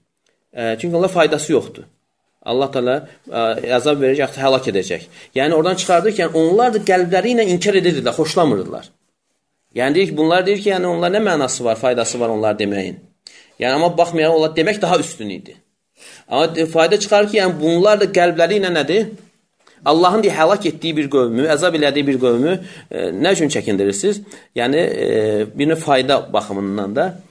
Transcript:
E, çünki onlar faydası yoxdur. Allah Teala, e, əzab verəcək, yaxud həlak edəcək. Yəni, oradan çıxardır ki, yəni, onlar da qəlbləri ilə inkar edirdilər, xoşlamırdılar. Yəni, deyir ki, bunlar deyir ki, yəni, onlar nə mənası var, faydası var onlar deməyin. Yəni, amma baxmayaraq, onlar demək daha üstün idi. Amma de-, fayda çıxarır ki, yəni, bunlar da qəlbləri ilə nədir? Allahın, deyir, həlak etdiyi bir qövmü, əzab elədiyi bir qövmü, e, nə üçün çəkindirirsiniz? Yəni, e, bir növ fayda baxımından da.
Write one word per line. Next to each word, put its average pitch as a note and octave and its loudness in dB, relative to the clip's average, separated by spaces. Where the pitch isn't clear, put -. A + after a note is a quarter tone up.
E, A2+ -4
çünki E3+ -2
onlar F3+ 2
faydası D#3 0
yoxdur. - -2
Allah C3+ -4
Teala, C3+ -4
e, - -6
əzab C#3+ 0
verəcək, C3+ 2
yaxud C3 -6
həlak C3 2
edəcək. F2+ -4
Yəni, C#3 0
oradan E3+ 2
çıxardır F#3 0
ki, F#3 -2
yəni, D#3+ -2
onlar G3 4
da G#3+ 0
qəlbləri F#3 0
ilə A3+ 2
inkar F#3 0
edirdilər, D#3 0
xoşlamırdılar. B2 -2
Yəni, C3 0
deyir F#3 2
ki, D3+ -8
bunlar E3 2
deyir G3+ -2
ki, G#3 0
yəni, F3+ -2
onlar F3 -2
nə A3 0
mənası C#3 -2
var, A2+ 0
faydası A#2+ -2
var A#2 0
onlar G#2+ -2
deməyin. G2 -4
Yəni, A#2+ -2
amma E3+ 2
baxmayaraq, E3 2
onlar D#3 0
demək E3 0
daha F3 2
üstün A2 -8
idi. - -12
Amma D#3+ 0
de-, D#3+ 0
fayda E3 2
çıxarır G#3 2
ki, G#3+ -2
yəni, F#3 0
bunlar F3 4
da F#3 0
qəlbləri F3 2
ilə F#3 -2
nədir? D#3+ 0
Allahın, F3+ 4
deyir, F#3+ 2
həlak F3 2
etdiyi D#3+ -4
bir C#3+ -2
qövmü, B2+ 2
əzab E3 0
elədiyi C#3+ 0
bir C3 0
qövmü, C3 2
e, - -8
nə D3 0
üçün D#3+ 0
çəkindirirsiniz? G#2+ -2
Yəni, B2+ 0
e, G#2+ 0
bir C#3+ 0
növ D#3+ 0
fayda C#3 0
baxımından G2+ -4
da. E3+ -4